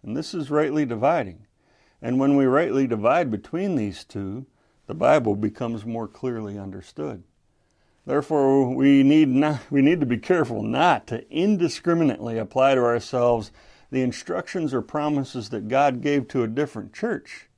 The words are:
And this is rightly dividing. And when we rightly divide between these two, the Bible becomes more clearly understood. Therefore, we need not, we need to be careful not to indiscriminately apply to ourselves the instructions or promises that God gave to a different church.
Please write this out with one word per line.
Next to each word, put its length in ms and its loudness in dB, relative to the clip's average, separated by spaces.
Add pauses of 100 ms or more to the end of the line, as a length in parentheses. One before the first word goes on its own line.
And 120 -8
this 160 -8
is 160 -8
rightly 360 0
dividing. 600 -2 (540)
And 200 -2
when 160 4
we 80 4
rightly 420 2
divide 460 0
between 420 -4
these 300 -4
two, 420 -10 (400)
the 80 -10
Bible 400 2
becomes 500 -6
more 220 -8
clearly 500 -10
understood. 680 -12 (800)
Therefore, 680 2
we 280 6
need 260 6
not, 420 0
we 100 2
need 200 4
to 60 0
be 120 0
careful 440 0
not 440 0
to 280 -8
indiscriminately 1000 0
apply 380 2
to 80 4
ourselves 680 0 (400)
the 120 0
instructions 720 -4
or 80 0
promises 680 -4
that 200 -8
God 340 2
gave 260 0
to 140 -2
a 60 -2
different 440 -6
church. 640 -8